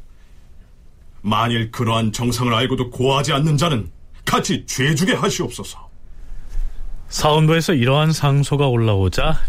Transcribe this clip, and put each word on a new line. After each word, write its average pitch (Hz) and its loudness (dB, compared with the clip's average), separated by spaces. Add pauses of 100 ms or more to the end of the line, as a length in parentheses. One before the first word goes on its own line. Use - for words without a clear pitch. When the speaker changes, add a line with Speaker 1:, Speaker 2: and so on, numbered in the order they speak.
(1200)
Speaker 1:
만일 113 0
그러한 113 0
정상을 120 -2
알고도 123 0
고하지 135 0
않는 147 2
자는 127 0 (340)
같이 - -2
죄주게 151 0
하시옵소서. - -4 (1200)
Speaker 2:
사헌부에서 156 2
이러한 143 2
상소가 143 2
올라오자 113 2